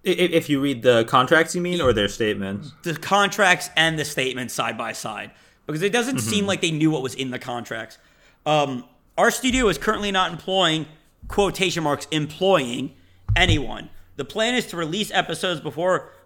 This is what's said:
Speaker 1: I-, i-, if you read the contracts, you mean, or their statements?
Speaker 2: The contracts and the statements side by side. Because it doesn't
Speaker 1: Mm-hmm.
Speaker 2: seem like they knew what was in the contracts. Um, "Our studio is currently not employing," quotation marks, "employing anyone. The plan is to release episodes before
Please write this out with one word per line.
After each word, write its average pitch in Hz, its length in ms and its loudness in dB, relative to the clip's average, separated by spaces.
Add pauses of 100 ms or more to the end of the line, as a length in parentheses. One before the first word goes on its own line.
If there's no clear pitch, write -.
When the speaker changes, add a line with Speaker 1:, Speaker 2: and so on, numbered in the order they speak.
Speaker 1:
I-, 190 60 0
i-, 180 40 2
if 170 340 2
you 143 120 2
read 135 220 -2
the 120 220 6
contracts, 143 500 4
you 180 60 -2
mean, 175 200 -2
or 127 120 4
their 104 160 2
statements? 101 640 -2 (100)
Speaker 2:
The 165 140 -4
contracts 190 800 2
and 160 240 2
the 147 40 -2
statements 127 480 -4
side 117 240 -4
by 113 180 -6
side. 104 360 -10 (380)
Because 156 140 -4
it 196 100 0
doesn't 247 240 0
Speaker 1:
Mm-hmm. 113 120 -2
Speaker 2:
seem 208 200 0
like 190 120 0
they 175 120 0
knew 156 180 4
what 156 120 -2
was 131 120 -6
in 131 160 -6
the 123 80 -8
contracts. 117 600 -10 (460)
Um, 143 400 0 (320)
"Our 208 140 4
studio 247 380 0
is 175 100 0
currently 208 320 -2
not 185 220 0
employing," 165 540 0 (420)
quotation 175 560 0
marks, 143 260 -2
"employing 151 840 0 (420)
anyone. 151 540 0 (260)
The 139 80 -6
plan 220 300 -2
is 247 120 0
to - 100 -10
release 170 360 -4
episodes 180 480 -2
before 160 520 -2 (140)